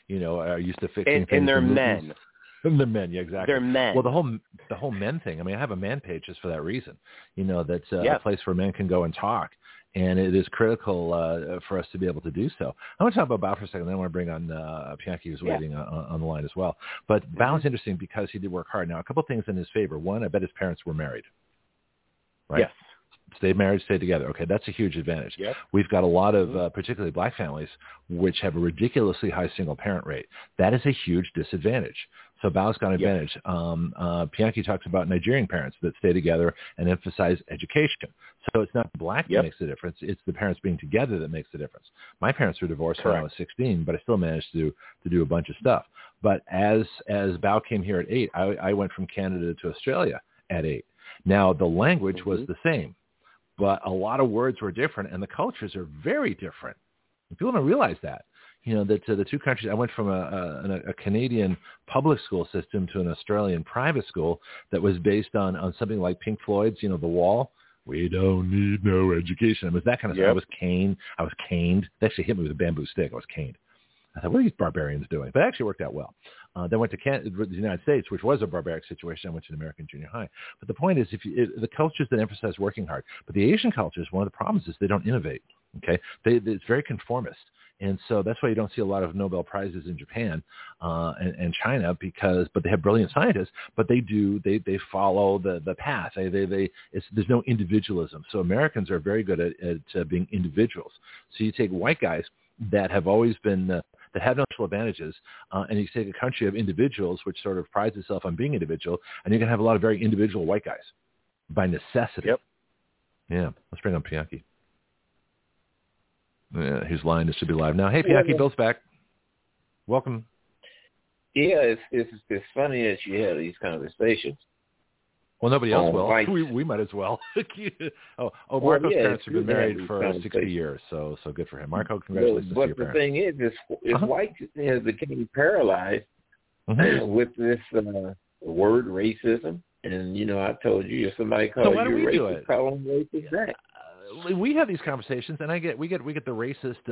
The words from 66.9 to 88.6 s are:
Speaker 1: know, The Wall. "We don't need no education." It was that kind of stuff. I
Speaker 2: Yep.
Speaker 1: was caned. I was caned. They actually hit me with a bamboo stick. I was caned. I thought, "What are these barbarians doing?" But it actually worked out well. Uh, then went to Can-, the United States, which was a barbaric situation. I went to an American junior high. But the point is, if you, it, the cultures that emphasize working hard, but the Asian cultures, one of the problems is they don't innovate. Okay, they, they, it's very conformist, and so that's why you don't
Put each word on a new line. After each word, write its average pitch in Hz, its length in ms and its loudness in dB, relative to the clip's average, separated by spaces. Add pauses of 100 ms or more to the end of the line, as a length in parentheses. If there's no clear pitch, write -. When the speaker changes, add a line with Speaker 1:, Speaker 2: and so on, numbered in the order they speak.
Speaker 1:
know, 90 80 -2
The 78 80 -4
Wall. 90 460 2 (340)
"We 85 220 -2
don't 92 420 2
need 101 340 2
no 95 280 6
education." 87 560 0
It 82 60 0
was 90 100 0
that 120 160 2
kind 107 120 -4
of 92 40 -4
stuff. 95 80 4
I 98 40 8
Speaker 2:
Yep. 101 60 6
Speaker 1:
was 92 100 0 (140)
caned. 90 380 0 (220)
I 87 40 -2
was 80 100 -4 (160)
caned. 87 400 2 (120)
They 110 60 4
actually 98 180 0
hit 92 120 0
me 90 60 -2
with 76 100 -2
a - 20 -6
bamboo 78 320 0
stick. - 260 -2
I 60 40 -10
was 60 80 -10 (100)
caned. 69 220 -8 (580)
I - 60 -14
thought, 87 120 -2
"What 254 80 4
are - 20 4
these 226 160 4
barbarians 73 500 -2
doing?" 69 240 -4
But - 100 4
it 208 40 6
actually 180 200 -2
worked 101 140 -4
out 71 140 -6
well. 73 200 -10 (400)
Uh, 90 120 -4
then 110 140 2
went 117 100 2
to 95 80 -8
Can-, 139 260 -2
the 101 300 -4
United 95 300 -2
States, 143 260 2
which - 120 -6
was 131 200 2
a 107 40 0
barbaric 82 380 -6
situation. 85 460 -12
I - 20 -8
went 80 140 -10
to - 80 -16
an 76 40 -10
American 78 320 -12
junior 73 180 -16
high. 113 200 -10 (300)
But - 100 -12
the 113 60 -4
point 170 240 2
is, 120 140 2
if 107 120 -10
you, 98 80 -8 (120)
it, 107 160 -4
the 113 80 -2
cultures 156 420 -2
that 117 100 4
emphasize 101 380 -4
working 98 280 -4
hard, 71 180 -8 (200)
but - 100 -14
the 104 180 6
Asian 214 200 2
cultures, 87 380 -4
one 95 160 0
of 190 40 -6
the - 60 -20
problems - 320 0
is 85 120 -10
they 101 80 2
don't 98 180 0
innovate. 80 360 -2 (360)
Okay, 87 200 0 (260)
they, 117 160 6
they, 104 100 -4
it's 98 160 -4
very 127 160 2
conformist, 120 560 -6 (420)
and 98 160 -2 (120)
so 110 160 2
that's 110 180 -2
why 135 60 2
you 107 80 2
don't 107 180 -2